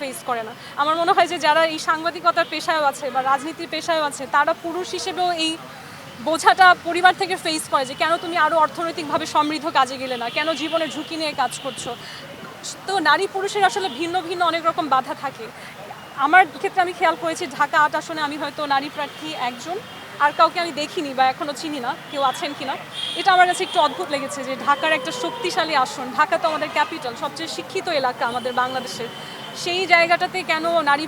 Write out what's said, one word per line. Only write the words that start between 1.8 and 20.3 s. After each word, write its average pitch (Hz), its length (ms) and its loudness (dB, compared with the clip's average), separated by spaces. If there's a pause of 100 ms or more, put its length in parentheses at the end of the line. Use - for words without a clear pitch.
সাংবাদিকতার 339 640 0
পেশায়ও 311 320 0
আছে 277 260 0
বা 254 120 0
রাজনীতির 277 520 -2
পেশায়ও 320 360 0
আছে, 277 140 -10 (100)
তারা 294 180 4 (120)
পুরুষ 339 220 -4 (100)
হিসেবেও 359 320 -2 (160)
এই 320 80 0 (760)
বোঝাটা 359 380 6 (200)
পরিবার 359 340 6
থেকে 370 140 -2 (100)
ফেস 311 280 -2
করে 277 180 2
যে 277 120 -8
কেন 320 140 2
তুমি 349 280 -4
আরও 311 200 4
অর্থনৈতিকভাবে 311 640 -2
সমৃদ্ধ 302 400 0 (120)
কাজে 262 240 2
গেলে 254 200 -4
না, 233 40 -4 (100)
কেন 302 120 0 (120)
জীবনের 320 340 -2
ঝুঁকি 311 220 -8
নিয়ে 311 160 -2
কাজ 254 200 0 (120)
করছো। 262 260 -6 (960)
তো 381 60 -2 (160)
নারী 320 160 6 (100)
পুরুষের 392 300 0
আসলে 381 240 2
ভিন্ন 330 260 -4 (140)
ভিন্ন 359 220 0
অনেক 330 180 0
রকম 330 200 0
বাধা 262 340 2
থাকে। 262 240 -8 (680)
আমার 311 260 6 (180)
ক্ষেত্রে 381 240 0
আমি 359 140 -4
খেয়াল 330 240 4
করেছি 330 220 -2 (140)
ঢাকা 302 260 2
আট 311 100 2
আসনে 311 340 -4
আমি 294 140 -6
হয়তো 294 240 -6
নারী 277 300 2
প্রার্থী 294 320 -6 (200)
একজন, 269 280 -8 (420)
আর 294 200 6